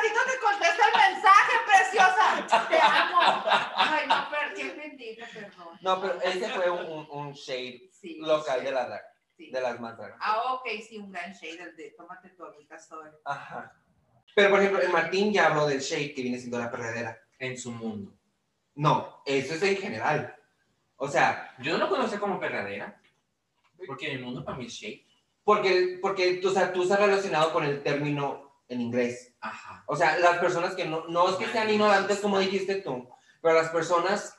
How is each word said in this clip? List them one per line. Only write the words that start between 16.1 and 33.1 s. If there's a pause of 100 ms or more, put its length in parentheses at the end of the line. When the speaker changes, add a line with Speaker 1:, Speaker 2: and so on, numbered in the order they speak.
Speaker 2:
que
viene
siendo
la
perredera. (200)
Speaker 3:
En
su
mundo. (640)
Speaker 2:
No,
eso
es
en
general. (600)
O
sea,
Speaker 3:
Yo
no
lo
conocía
como
perredera, (840)
porque
en
el
mundo
para
mí
es
shade. (400)
Speaker 2:
Porque,
porque,
o
sea,
tú
estás
relacionado
con
el
término
en
inglés.
Speaker 3:
Ajá.
Speaker 2:
O
sea,
las
personas
que
no,
no
es
que
sean
Speaker 3:
Ay,
Speaker 2:
ignorantes,
Speaker 3:
sí.
Speaker 2:
como
dijiste
tú, (320)